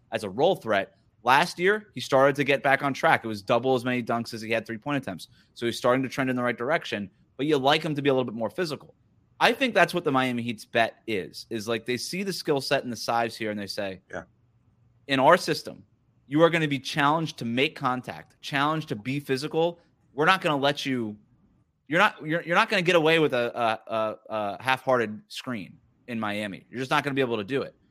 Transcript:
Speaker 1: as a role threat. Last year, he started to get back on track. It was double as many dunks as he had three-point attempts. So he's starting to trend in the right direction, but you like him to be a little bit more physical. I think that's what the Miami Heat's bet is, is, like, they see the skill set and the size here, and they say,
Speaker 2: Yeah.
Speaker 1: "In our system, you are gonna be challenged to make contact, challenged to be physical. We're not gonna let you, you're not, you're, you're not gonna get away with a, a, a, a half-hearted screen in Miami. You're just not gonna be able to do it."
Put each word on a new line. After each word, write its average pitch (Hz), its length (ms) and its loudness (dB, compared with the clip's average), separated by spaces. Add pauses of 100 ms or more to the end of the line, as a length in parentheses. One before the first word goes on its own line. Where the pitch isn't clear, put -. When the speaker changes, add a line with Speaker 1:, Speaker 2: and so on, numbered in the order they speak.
(120)
Speaker 1:
as 107 140 -6
a 98 40 -8
role 147 280 2
threat. 101 380 -2 (280)
Last 143 360 4
year, 208 340 0
he 127 60 -12
started 139 380 4
to 147 60 0
get 139 200 0
back 139 200 2
on 139 100 -2
track. 147 320 2
It - 20 -8
was 107 140 -6
double 127 340 2
as 117 80 -2
many 123 180 -2
dunks 117 320 -4
as 110 80 -10
he 110 100 -10
had 113 140 0
three-point 139 320 -4
attempts. 95 300 -8 (280)
So 120 100 -6
he's 113 120 -2
starting 131 260 2
to 123 60 -6
trend 131 200 -4
in 127 60 -2
the 123 80 -2
right 123 140 0
direction, 120 520 -4 (260)
but 139 100 -4
you 156 120 2
like 143 260 4
him 156 120 -4
to 143 60 -4
be 139 80 2
a 135 40 6
little 131 120 2
bit 113 100 -8
more 113 140 -4
physical. 160 440 -6 (460)
I 196 140 6
think 247 200 0
that's 175 200 4
what 175 100 -2
the 147 80 0
Miami 127 300 0
Heat's 117 240 -8
bet 117 300 0 (100)
is, 95 440 -6
is, 110 180 -6
like, 113 180 -2
they 123 120 -2
see 180 260 -8
the 196 100 -4
skill 147 280 0
set 139 220 0
and 123 80 -8
the 113 60 -8
size 117 380 -2
here, 107 160 -6
and 104 80 -6
they 98 80 -8
say, 95 340 -8 (100)
Speaker 2:
Yeah. 87 120 -10 (840)
Speaker 1:
"In 135 120 0
our 156 180 8
system, - 460 -6 (440)
you 147 160 0
are 170 60 8
gonna 160 180 0
be 143 120 -2
challenged 156 600 0
to 120 60 -8
make 131 300 -2
contact, 123 640 -6
challenged 151 480 -2
to 135 60 -6
be 127 240 -6
physical. 156 600 -2 (340)
We're 139 120 0
not 185 160 4
gonna 156 160 0
let 143 280 0
you, 117 320 -4 (680)
you're 160 120 0
not, 214 160 4 (100)
you're, 160 160 -2
you're 165 140 -4
not 220 140 2
gonna 196 120 0
get 180 140 4
away 165 240 6
with 143 140 2
a, 120 180 0 (360)
a, 104 60 -6
a, 110 220 -2 (140)
a 104 340 -6
half-hearted 123 640 0
screen - 500 -12 (300)
in 120 120 -8
Miami. 104 500 -6
You're 113 100 -12
just 131 120 -8
not 147 120 2
gonna 143 120 -4
be 135 60 2
able 117 160 0
to 104 60 -2
do 127 200 -4
it." 69 120 -12 (160)